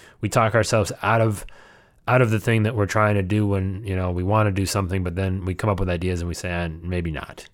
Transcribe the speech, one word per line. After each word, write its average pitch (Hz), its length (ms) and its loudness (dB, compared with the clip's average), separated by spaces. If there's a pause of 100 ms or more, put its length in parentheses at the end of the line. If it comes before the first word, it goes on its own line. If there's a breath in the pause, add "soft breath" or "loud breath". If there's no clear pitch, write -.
(200 loud breath)
We 110 80 -2
talk 110 260 2
ourselves 110 380 2 (100)
out 110 180 2
of, 113 260 0 (600 loud breath)
out 127 160 4
of 113 80 4
the 107 100 2
thing 113 220 2
that 110 120 0
we're 104 120 0
trying 107 300 2
to 101 60 2
do 104 240 0
when, 98 380 -2
you 98 100 -4
know, 92 160 -2
we 90 120 -2
wanna 104 280 2
do 98 140 0
something, 92 400 -2
but 87 100 -4
then 95 300 -2
we 90 100 -2
come 110 140 -2
up 98 100 2
with 92 120 0
ideas 87 300 -2
and 87 80 -4
we 85 60 -4
say, 90 160 -6
"Ah, 87 180 -2 (140)
maybe 87 280 -2
not." - 440 -10